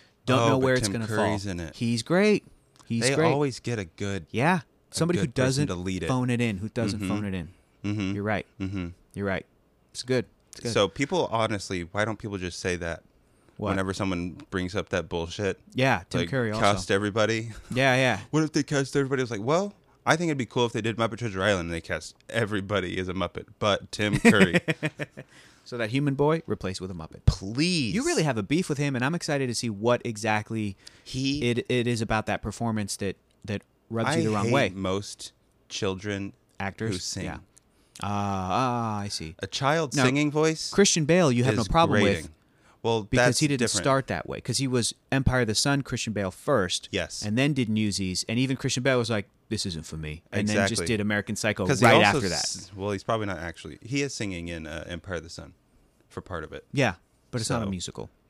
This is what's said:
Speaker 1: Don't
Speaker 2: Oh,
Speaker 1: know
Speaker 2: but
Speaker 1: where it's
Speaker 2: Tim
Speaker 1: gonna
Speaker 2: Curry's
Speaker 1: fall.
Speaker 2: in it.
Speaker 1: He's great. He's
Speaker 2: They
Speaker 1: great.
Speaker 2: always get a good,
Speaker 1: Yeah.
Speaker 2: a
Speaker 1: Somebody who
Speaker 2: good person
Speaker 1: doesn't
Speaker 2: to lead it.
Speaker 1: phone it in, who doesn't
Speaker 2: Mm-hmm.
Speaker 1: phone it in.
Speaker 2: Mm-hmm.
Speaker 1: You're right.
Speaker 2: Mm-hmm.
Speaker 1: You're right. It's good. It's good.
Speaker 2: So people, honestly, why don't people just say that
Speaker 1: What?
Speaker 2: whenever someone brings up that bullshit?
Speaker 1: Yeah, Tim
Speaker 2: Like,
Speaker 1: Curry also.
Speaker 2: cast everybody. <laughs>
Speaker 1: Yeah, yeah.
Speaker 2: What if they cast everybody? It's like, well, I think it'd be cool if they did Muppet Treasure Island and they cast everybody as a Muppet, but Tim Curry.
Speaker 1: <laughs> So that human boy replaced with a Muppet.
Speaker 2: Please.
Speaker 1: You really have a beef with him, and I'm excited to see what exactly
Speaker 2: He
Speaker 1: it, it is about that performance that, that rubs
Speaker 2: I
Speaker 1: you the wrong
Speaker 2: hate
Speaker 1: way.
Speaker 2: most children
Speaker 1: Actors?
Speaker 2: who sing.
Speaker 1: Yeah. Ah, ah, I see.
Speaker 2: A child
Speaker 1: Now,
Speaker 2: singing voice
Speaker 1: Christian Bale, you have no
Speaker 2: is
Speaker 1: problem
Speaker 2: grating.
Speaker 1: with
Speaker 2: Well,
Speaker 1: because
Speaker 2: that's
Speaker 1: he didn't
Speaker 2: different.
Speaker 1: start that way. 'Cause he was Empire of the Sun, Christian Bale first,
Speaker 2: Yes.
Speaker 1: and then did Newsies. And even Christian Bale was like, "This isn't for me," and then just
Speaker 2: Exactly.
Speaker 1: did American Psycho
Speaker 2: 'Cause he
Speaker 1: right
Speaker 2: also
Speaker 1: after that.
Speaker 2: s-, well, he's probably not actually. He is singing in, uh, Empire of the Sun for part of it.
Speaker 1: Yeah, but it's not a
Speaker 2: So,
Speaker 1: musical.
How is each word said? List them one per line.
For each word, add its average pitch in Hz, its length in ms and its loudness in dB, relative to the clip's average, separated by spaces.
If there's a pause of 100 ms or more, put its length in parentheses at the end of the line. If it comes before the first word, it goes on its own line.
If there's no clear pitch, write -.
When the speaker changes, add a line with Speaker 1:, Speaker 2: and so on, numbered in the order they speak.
(260)
Speaker 1:
Don't 127 140 4
Speaker 2:
Oh, 117 100 6
Speaker 1:
know 135 80 6
Speaker 2:
but 131 60 2
Speaker 1:
where 131 100 4
it's 120 140 2
Speaker 2:
Tim 98 40 -4
Speaker 1:
gonna 110 140 -4
Speaker 2:
Curry's 107 380 0
Speaker 1:
fall. 101 80 -4
Speaker 2:
in 85 80 -4
it. 78 160 -10
Speaker 1:
He's 117 260 0
great. 196 420 4 (420)
He's 113 220 -2
Speaker 2:
They 139 60 2
Speaker 1:
great. 160 180 4
Speaker 2:
always 139 280 0
get 117 180 -4
a 98 80 -4
good, 98 440 -6
Speaker 1:
Yeah. 156 300 2 (300)
Speaker 2:
a - 40 -14
Speaker 1:
Somebody 160 240 0
who 101 80 2
Speaker 2:
good 120 80 -4
person 135 320 2
Speaker 1:
doesn't - 20 -
Speaker 2:
to 95 60 -2
lead 90 300 -2
it. 82 40 -2
Speaker 1:
phone 127 220 0
it 120 100 2
in, 110 180 0
who 104 100 -6
doesn't 101 320 -2
Speaker 2:
Mm-hmm. 95 80 -4
Speaker 1:
phone 104 160 -2
it 98 100 -4
in. 85 140 -6 (360)
Speaker 2:
Mm-hmm. 101 300 -2
Speaker 1:
You're 101 100 -4
right. 104 220 -2 (140)
Speaker 2:
Mm-hmm. 95 280 -4 (260)
Speaker 1:
You're 101 120 -4
right. 95 180 -2 (480)
It's - 120 -12
good. 127 220 0 (260)
It's - 80 -18
good. 120 120 -6
Speaker 2:
So 101 160 4
people, 139 440 0
honestly, 107 500 -2
why 101 220 -2
don't 107 140 -4
people 101 200 -8
just 90 220 -8
say 92 160 -2
that 82 260 -6 (540)
Speaker 1:
What? 101 140 -4
Speaker 2:
whenever 95 220 0
someone 90 460 -4 (120)
brings 92 260 -4
up 87 140 -4
that 87 180 -2
bullshit? 87 500 -4 (160)
Speaker 1:
Yeah, 123 360 0
Tim 87 120 0
Speaker 2:
Like, 87 80 -4
Speaker 1:
Curry 120 220 -2
also. 107 120 -2
Speaker 2:
cast 101 260 4
everybody. 107 720 2
<laughs> - 140 -14
Speaker 1:
Yeah, 131 220 4
yeah. 123 240 2 (100)
Speaker 2:
What 156 140 2
if 151 80 -4
they 151 100 2
cast 139 340 -2
everybody? 135 260 0
It's 117 80 -4
like, 104 120 -6
well, 175 320 0 (320)
I 143 100 6
think 170 120 0
it'd 147 100 0
be 120 80 -2
cool 120 200 0
if 113 60 -2
they 120 80 -4
did 107 160 -2
Muppet 113 220 -2
Treasure 101 240 -4
Island 95 240 2
and 85 60 -4
they 82 80 -4
cast - 340 -8 (160)
everybody 98 680 -2
as 92 100 -4
a 87 60 -4
Muppet, 90 320 -6 (120)
but 98 340 0
Tim 104 280 0
Curry. 185 460 6
Speaker 1:
<laughs> - 40 -4 (960)
So 123 140 -10
that 110 120 -2
human 139 240 0
boy 151 340 2
replaced 95 320 -6
with 92 100 -8
a 92 40 -10
Muppet. 80 300 -12
Speaker 2:
Please. 135 720 0
Speaker 1:
You 247 100 0
really 302 200 2
have 135 120 2
a 107 60 0
beef 156 260 0
with 139 100 -2
him, 143 180 0
and 120 80 0
I'm 151 100 0
excited 143 320 -2
to 117 80 -2
see 117 160 -4
what 113 340 2
exactly 107 720 -2 (280)
Speaker 2:
He 139 360 -2 (100)
Speaker 1:
it, 117 80 2 (100)
it 123 180 2
is 120 160 0
about 107 240 -2
that 98 160 -2
performance 107 540 -4
that, 95 200 -4 (280)
that 101 180 -4 (260)
rubs 113 220 -2
Speaker 2:
I 151 60 2
Speaker 1:
you 107 140 2
the 107 40 2
wrong 104 120 0
Speaker 2:
hate 120 60 2
Speaker 1:
way. 131 220 4
Speaker 2:
most 95 560 -4 (380)
children 98 640 -4 (260)
Speaker 1:
Actors? 98 360 -4
Speaker 2:
who 90 40 -4
sing. - 280 -8
Speaker 1:
Yeah. 82 100 -8 (640)
Ah, 101 480 -2
ah, 117 500 0
I 101 80 -6
see. 82 320 -10
Speaker 2:
A 95 60 -8
child 147 480 0
Speaker 1:
Now, 139 100 4
Speaker 2:
singing 143 260 4
voice 156 400 0
Speaker 1:
Christian 190 340 4
Bale, 165 260 6
you 120 140 4
have 123 120 4
no - 60 2
Speaker 2:
is 98 60 -2
Speaker 1:
problem 165 320 4
Speaker 2:
grating. 95 240 4
Speaker 1:
with - 60 -14 (520)
Speaker 2:
Well, 113 220 2
Speaker 1:
because 123 220 4
Speaker 2:
that's 123 120 4
Speaker 1:
he 156 100 4
didn't 139 120 2
Speaker 2:
different. 104 240 0
Speaker 1:
start 135 240 4
that 82 200 -4
way. 65 120 -6
'Cause - 180 -2
he 135 80 0
was 123 280 2 (180)
Empire 127 300 4
of 117 40 2
the 107 80 0
Sun, 143 280 2
Christian 117 300 -4
Bale 95 200 -2
first, - 580 0
Speaker 2:
Yes. 87 340 -4
Speaker 1:
and 104 140 0
then 143 140 4
did 127 160 0
Newsies. 101 600 0
And 113 100 0
even 131 180 2
Christian 131 260 -2
Bale 131 160 4
was 117 120 0
like, 104 180 -2 (200)
"This 107 180 -4
isn't 80 200 -6
for 80 100 -10
me," 78 260 -8 (100)
and 104 160 0
then 104 80 2
just 98 160 2
Speaker 2:
Exactly. 90 140 -2
Speaker 1:
did 107 140 0
American 104 360 -2
Psycho 104 300 0
Speaker 2:
'Cause 120 140 2
he 123 60 6
Speaker 1:
right 117 80 10 (100)
Speaker 2:
also 101 140 6
Speaker 1:
after 101 100 0
that. 80 160 -2
Speaker 2:
s-, - 300 -8
well, 98 160 -4
he's 98 140 -4
probably 113 220 0
not 92 120 -4
actually. 85 440 -10
He 139 200 -4
is 139 120 -4
singing 87 340 -6
in, 80 180 -8
uh, 78 220 -8
Empire 87 280 -8
of 80 60 -6
the 80 80 -16
Sun 73 220 -16 (560)
for - 140 -12
part 82 220 -8
of 76 80 -14
it. 76 200 -14
Speaker 1:
Yeah, 123 220 0 (360)
but 123 100 -6
it's 113 100 -4
not 120 120 -2
a 104 40 -4
Speaker 2:
So, 98 40 -4
Speaker 1:
musical. 87 400 -8 (200)